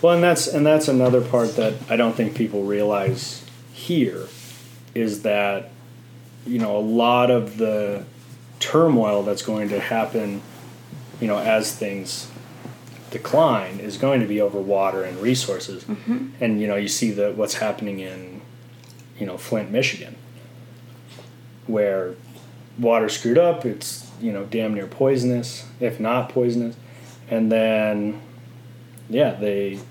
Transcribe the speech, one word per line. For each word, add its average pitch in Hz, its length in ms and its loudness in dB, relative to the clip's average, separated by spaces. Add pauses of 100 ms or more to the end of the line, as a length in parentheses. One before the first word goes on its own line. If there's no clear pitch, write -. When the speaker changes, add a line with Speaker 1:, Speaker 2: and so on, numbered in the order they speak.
Speaker 1:
Well, 170 140 6
and 170 80 4
that's, 175 240 4
and 147 180 2
that's 156 220 6
another 127 340 6
part 120 360 0
that 110 180 2 (160)
I 120 60 2
don't 117 180 2
think 110 200 0
people 104 280 -2
realize 104 800 -2 (300)
here - 560 0 (680)
is 107 280 -2
that, 101 480 0 (760)
you 120 140 -2
know, 104 160 0
a - 20 2
lot 117 540 4
of 113 260 0
the 104 460 -2 (560)
turmoil 117 640 4
that's 101 180 -2
going 107 280 -2
to 101 100 -2
happen 107 600 -2 (840)
you 113 40 0
know, 104 100 0
as 110 360 0
things 98 560 -8 (800)
decline, 107 720 2
is 104 160 -8
going 135 240 2
to 110 60 2
be 104 160 0
over 101 160 0
water 98 460 0
and 90 180 -8
resources. 101 640 -2
Speaker 2:
Mm-hmm. 113 420 -4 (120)
Speaker 1:
And, 110 220 0
you 107 60 0
know, 101 100 0
you 101 120 -2
see 113 240 -2
the, 101 200 0
what's 104 220 -2
happening 104 460 -4
in, 92 420 -14 (760)
you 107 60 -6
know, 90 140 -10
Flint, 104 320 -4
Michigan, - 460 -2 (1500)
where 98 480 0 (640)
water 113 300 4
screwed 120 300 2
up, 170 260 4
it's, - 460 -8 (100)
you 113 140 -4
know, 98 100 -6
damn 110 300 -2
near 98 120 -4
poisonous, 123 800 0 (140)
if - 180 -2
not 120 300 0
poisonous. 120 480 0 (540)
And 110 200 2
then, 107 720 0 (880)
yeah, 123 220 2
they, 101 480 -2 (120)